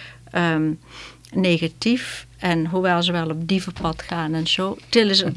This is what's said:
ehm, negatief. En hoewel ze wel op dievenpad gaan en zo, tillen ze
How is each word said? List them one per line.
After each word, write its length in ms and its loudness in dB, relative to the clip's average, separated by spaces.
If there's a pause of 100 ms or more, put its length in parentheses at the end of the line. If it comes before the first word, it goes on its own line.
(300)
ehm, 400 2 (600)
negatief. 960 0 (120)
En 280 0
hoewel 360 2
ze 100 0
wel 180 -2
op 180 -4
dievenpad 540 -2
gaan 320 -4
en 120 -2
zo, 300 -2 (120)
tillen 280 4
ze 200 0